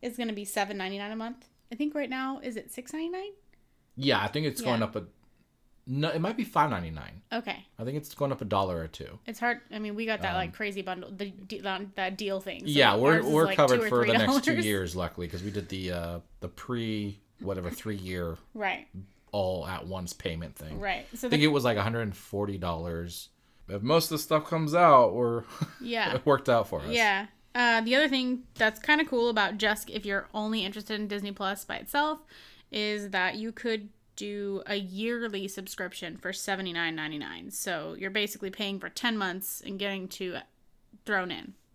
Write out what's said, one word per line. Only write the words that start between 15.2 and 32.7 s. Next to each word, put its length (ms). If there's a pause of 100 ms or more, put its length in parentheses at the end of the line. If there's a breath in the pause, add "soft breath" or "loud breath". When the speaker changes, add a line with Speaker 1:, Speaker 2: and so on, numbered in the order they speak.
Speaker 2:
'cause 160
we 80
did 160
the, 240
uh, 280 (200)
the 80
pre, 720 (200)
whatever, 300
three-year 680 (180)
Speaker 1:
Right. 340 (440)
Speaker 2:
all-at-once 800
payment 440
thing. 240
Speaker 1:
Right. 340
So 120
Speaker 2:
I 40
think 100
Speaker 1:
the 40
Speaker 2:
it 40
was, 160
like, 120
a 60
hundred 200
and 140
forty 420
dollars. 720 (400)
If 140
most 240
of 40
the 80
stuff 300
comes 260
out, 400
we're 300 (180)
<laughs> 180
Speaker 1:
Yeah. 340
Speaker 2:
it 100
worked 240
out 200
for 140
us. 80
Speaker 1:
Yeah. 360 (280)
Uh, 260
the 160
other 120
thing 360 (100)
that's 260
kinda 240
cool 240
about 300
just 320
if 160
you're 260
only 320
interested 360
in 80
Disney 240
Plus 320
by 120
itself 440 (500 loud breath)